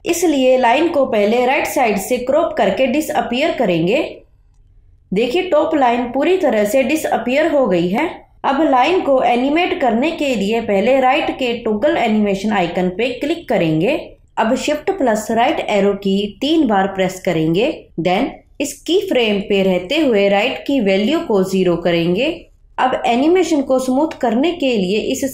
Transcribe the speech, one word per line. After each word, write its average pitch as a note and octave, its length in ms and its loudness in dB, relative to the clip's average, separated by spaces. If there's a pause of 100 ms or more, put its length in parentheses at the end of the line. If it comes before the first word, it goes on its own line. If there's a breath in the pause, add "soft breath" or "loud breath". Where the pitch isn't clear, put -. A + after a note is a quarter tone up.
इसलिए C#4 520 2
लाइन B3+ 320 2
को C#4 160 0
पहले A3+ 400 2
राइट D4 220 0
साइड A3+ 320 0
से B3 200 -2
क्रॉप D#4 380 0
करके B3+ 300 2
डिसअपीयर B3+ 720 -2
करेंगे। F#3 440 0 (1080)
देखिए B3 380 0
टॉप D#4 260 2
लाइन B3 360 2
पूरी E4 260 2
तरह A3 280 0
से C4 180 2
डिसअपीयर C#4+ 680 0
हो C#4 160 2
गई F3+ 220 2
है। C4+ 180 -2 (380)
अब C4+ 240 0
लाइन C#4 320 2
को C4+ 220 2
एनिमेट D4+ 580 0
करने B3 320 0
के C#4+ 220 -2
लिए G#3+ 280 -2
पहले A3 360 2
राइट C4 320 2
के A#3+ 220 -2 (100)
टॉगल A3+ 340 0
एनिमेशन G#3+ 560 0
आइकन F3+ 360 0
पे G#3+ 200 -4 (100)
क्लिक E4 300 -4
करेंगे। F3 480 0 (400)
अब A3 200 0
शिफ्ट D4 340 -4
प्लस A#3 400 -2
राइट B3 280 0 (100)
एरो G3+ 260 2
की G3 460 -2
तीन D4+ 260 2
बार G3 200 2
प्रेस F#3 380 -2
करेंगे, E3 420 0 (320)
then F#3 300 0 (320)
इस C#4+ 200 -6
की E4+ 180 0 (100)
फ्रेम A3+ 320 2
पे G3 220 0
रहते F#3 340 0
हुए A3 320 2
राइट G#3 280 0 (100)
की C#4 140 0
वैल्यू G#3 380 2
को A3 240 0
ज़ीरो F#3 340 0
करेंगे। F3 480 0 (520)
अब B3+ 300 0
एनिमेशन D#4 540 2
को C4 180 0
स्मूथ B3+ 420 -2
करने C4 320 0
के C4 240 -2
लिए F#3+ 220 0 (120)
इस C4 120 -6 (100)